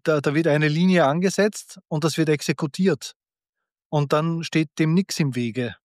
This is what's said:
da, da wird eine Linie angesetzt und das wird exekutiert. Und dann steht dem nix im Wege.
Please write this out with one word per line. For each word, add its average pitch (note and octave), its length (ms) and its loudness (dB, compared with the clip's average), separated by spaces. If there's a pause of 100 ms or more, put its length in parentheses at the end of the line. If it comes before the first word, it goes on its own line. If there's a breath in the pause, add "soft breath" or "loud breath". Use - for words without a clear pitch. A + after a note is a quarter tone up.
da, D#3 160 2
da C#3+ 140 0
wird D#3+ 140 0
eine D3+ 200 2
Linie E3+ 380 4
angesetzt F#3 840 -2
und D3+ 160 -4
das D#3+ 140 0
wird D#3 120 0
exekutiert. D#3 840 -2 (760)
Und D3 240 0
dann E3 300 0
steht D#3 260 -2 (100)
dem D#3+ 140 2
nix F#3+ 260 0
im C3+ 160 0
Wege. A#2+ 500 -4